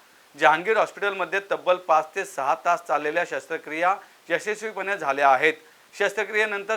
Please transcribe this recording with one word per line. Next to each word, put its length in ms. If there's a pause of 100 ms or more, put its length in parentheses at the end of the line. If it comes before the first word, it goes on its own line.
(400)
जहांगीर 380
हॉस्पिटलमध्ये 640 (120)
तब्बल 240
पाच 300 (100)
ते 100
सहा 300 (100)
तास 220
चाललेल्या 440
शस्त्रक्रिया 640 (340)
यशस्वीपणे 680
झाल्या 320
आहेत. 240 (460)
शस्त्रक्रियेनंतर 760